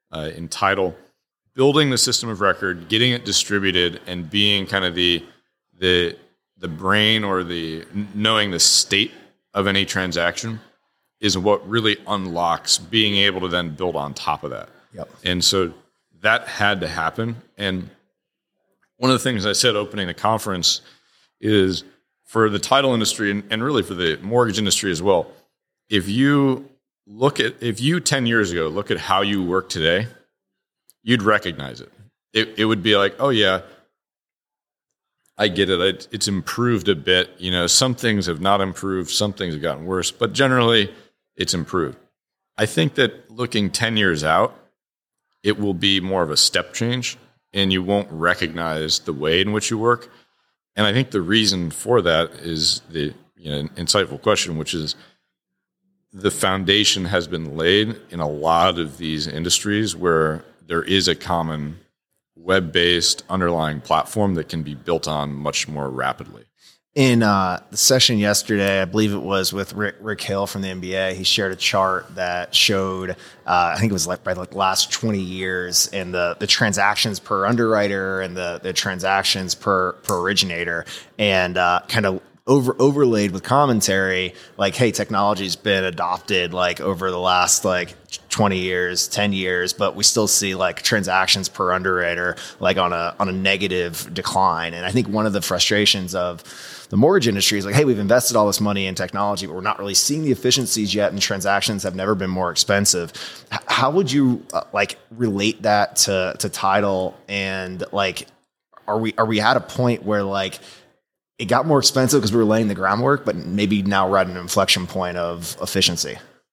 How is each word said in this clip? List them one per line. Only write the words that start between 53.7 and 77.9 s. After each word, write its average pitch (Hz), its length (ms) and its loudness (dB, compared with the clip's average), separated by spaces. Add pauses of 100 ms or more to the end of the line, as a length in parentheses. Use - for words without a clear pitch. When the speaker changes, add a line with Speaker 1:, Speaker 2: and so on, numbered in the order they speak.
Speaker 1:
insightful 85 440 -2
question, 92 380 0
which 78 160 -6
is 78 220 -6 (1160)
the 95 200 -2
foundation 98 760 2
has 90 220 0
been 80 280 -6
laid 101 400 2 (140)
in 87 100 -8
a 80 80 -2
lot 82 520 2
of 78 180 -6
these 78 300 -6
industries 87 680 -2
where 80 480 0 (220)
there 85 160 -2
is 90 260 2
a 87 60 4
common 80 640 -4 (580)
web-based 87 920 2
underlying 85 520 0
platform 98 520 0
that 80 160 -4
can 80 140 -6
be 73 100 -10
built 78 340 -2
on 73 240 -4
much 71 360 -4
more 71 240 -6
rapidly. 64 540 -6 (500)
Speaker 2:
In, 127 280 4
uh, 95 360 2 (120)
the 104 60 -12
session 123 420 4
yesterday, 101 600 2
I 95 60 0
believe 101 300 0
it 87 80 -6
was 95 280 -2
with 95 220 -6
Rick, 101 260 -4
Rick 104 220 -8
Hill 98 240 -2
from 98 160 -6
the 95 60 -4
N 92 120 -8
B 92 140 -8
A, 95 220 -2
he 92 80 -8
shared 95 280 0
a 92 40 -8
chart 95 580 0
that 90 400 -6
showed, 95 580 0
uh, 87 40 -6 (600)
I - 40 -4
think 110 100 2
it 101 40 -2
was, 87 120 -2
like, 90 180 -4
by 92 120 -4
the 90 200 -10
last 95 360 0
twenty 107 280 -2
years 92 680 -2
and 90 260 -6
the, 87 260 -2
the 104 60 -6
transactions 101 760 0
per 98 280 -2
underwriter 104 720 0